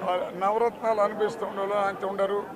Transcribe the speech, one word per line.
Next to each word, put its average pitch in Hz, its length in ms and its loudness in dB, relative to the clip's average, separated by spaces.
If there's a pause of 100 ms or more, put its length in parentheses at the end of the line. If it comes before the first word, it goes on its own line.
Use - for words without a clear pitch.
(100)
ఆ, 180 280 0
నవరత్నాలు 220 600 2
అనుభవిస్తూ 208 460 0
ఉండాలి, 196 280 -2
అంత 196 300 0
ఉండరు. 196 400 0 (120)